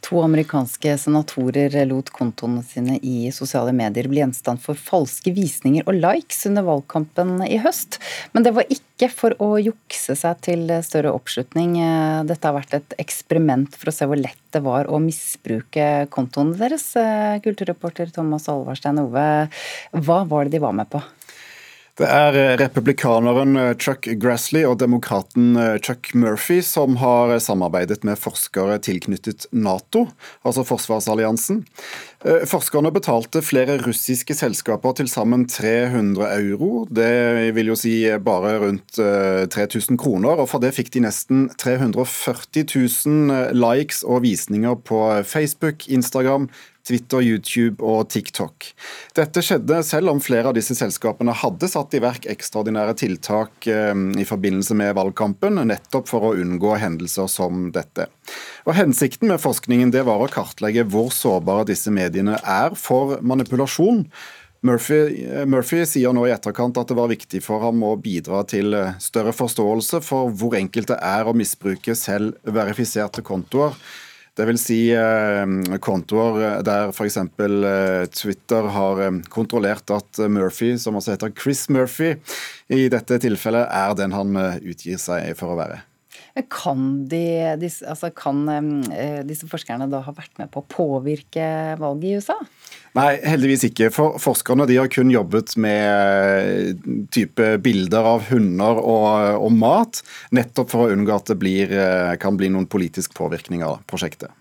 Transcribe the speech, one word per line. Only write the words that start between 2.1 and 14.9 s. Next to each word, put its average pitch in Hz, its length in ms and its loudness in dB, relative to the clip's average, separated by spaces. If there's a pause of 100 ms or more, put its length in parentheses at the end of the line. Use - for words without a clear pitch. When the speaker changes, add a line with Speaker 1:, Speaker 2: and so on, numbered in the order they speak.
Speaker 1:
kontoene 120 480 -4
sine 123 300 -2 (100)
i 123 300 -4
sosiale 127 420 -2
medier 117 320 -2
bli 143 140 2
gjenstand 123 420 -2
for 147 140 -4
falske 180 580 -2
visninger 151 480 0
og 190 160 2
likes 214 480 0
under 202 160 2
valgkampen 170 800 -2
i 214 160 0
høst. - 380 -2 (340)
Men 226 140 4
det 233 100 4
var - 160 2
ikke - 400 -2
for 226 320 2
å 208 60 2 (100)
jukse 208 560 -4
seg 170 300 -2
til 170 260 0 (140)
større 147 260 0
oppslutning. 170 640 -2 (540)
Dette 143 180 -2
har 143 80 0
vært 139 220 -4
et - 260 -10
eksperiment 143 720 0
for - 160 -4
å - 60 -8
se 143 100 0
hvor 143 140 0
lett - 180 -8 (160)
det 147 80 0
var 135 240 0
å 151 140 0